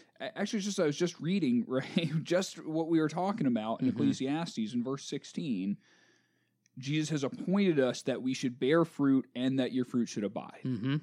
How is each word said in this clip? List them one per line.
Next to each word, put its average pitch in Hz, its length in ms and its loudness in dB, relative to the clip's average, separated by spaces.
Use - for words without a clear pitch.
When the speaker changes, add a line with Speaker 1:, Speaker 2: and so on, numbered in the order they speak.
Speaker 1:
a-, 131 180 -8
actually, 208 240 -2
it's 190 60 -4
just, 196 140 -2
I 165 60 4
was 147 100 0
just - 240 -2
reading, 147 440 2
<laughs> - 40 -8
right, 151 560 -2
just 175 420 -2
what 160 220 -2
we 165 120 4
were 156 80 4
talking 175 380 -2
about 113 360 0
in 131 60 2
Speaker 2:
Mm-hmm. - 80 0
Speaker 1:
Ecclesiastes 131 800 -2
in 120 80 0
verse 135 220 -4
sixteen. 110 720 -4
Jesus 147 300 -2
has 147 160 -2
appointed 175 560 2
us 123 220 0
that 120 200 -2
we 131 120 0
should 123 260 -4
bear 160 240 6
fruit 139 500 4
and 131 240 0
that 123 140 0
your 127 120 0
fruit 117 240 0
should 110 140 -4
abide. - 420 -6
Speaker 2:
Mm-hmm. 127 380 0